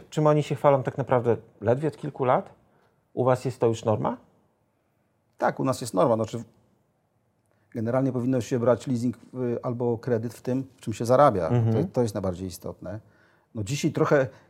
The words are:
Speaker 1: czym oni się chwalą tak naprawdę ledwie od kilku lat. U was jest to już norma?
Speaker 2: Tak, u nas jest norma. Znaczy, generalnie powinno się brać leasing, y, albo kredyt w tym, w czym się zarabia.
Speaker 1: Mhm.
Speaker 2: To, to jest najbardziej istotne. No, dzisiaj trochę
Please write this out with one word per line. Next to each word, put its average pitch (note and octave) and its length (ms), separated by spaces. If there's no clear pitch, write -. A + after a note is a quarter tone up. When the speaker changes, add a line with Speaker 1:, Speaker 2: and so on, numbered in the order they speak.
Speaker 1:
czym D#3 180
oni D3+ 160
się D3 120
chwalą C#3+ 280
tak - 140
naprawdę A#2+ 400
ledwie B2+ 260
od C#3+ 100
kilku C#3 280
lat. D3 240
U B2 100
was B2+ 220
jest B2+ 140
to A#2+ 80
już A2+ 180
norma? A#2 320
Speaker 2:
Tak, B2+ 220
u C#3 40
nas C3 180
jest B2 120
norma. D#3 220
Znaczy, A2+ 280
generalnie B2+ 400
powinno B2 300
się B2 180
brać A#2+ 280
leasing, A#2+ 300
y, A#2+ 460
albo A#2+ 340
kredyt A#2 360
w - 80
tym, C3 220
w - 40
czym A#2 120
się A#2 120
zarabia. A#2+ 420
Speaker 1:
Mhm. A2+ 400
Speaker 2:
To, - 60
to B2+ 80
jest A2+ 120
najbardziej F#2+ 340
istotne. F2+ 520
No, A2 80
dzisiaj C#3+ 280
trochę C#3+ 360